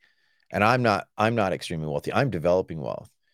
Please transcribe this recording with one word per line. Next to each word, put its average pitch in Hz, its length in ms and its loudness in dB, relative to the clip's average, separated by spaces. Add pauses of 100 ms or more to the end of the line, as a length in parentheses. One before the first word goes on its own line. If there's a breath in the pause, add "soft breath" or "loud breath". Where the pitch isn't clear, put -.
(520)
and 95 100 0
I'm 123 200 4
not, 104 340 2
I'm 110 180 2
not 98 200 0
extremely 78 320 -6
wealthy, 73 260 -4
I'm 131 160 0
developing 87 540 0
wealth. 52 260 -10 (260)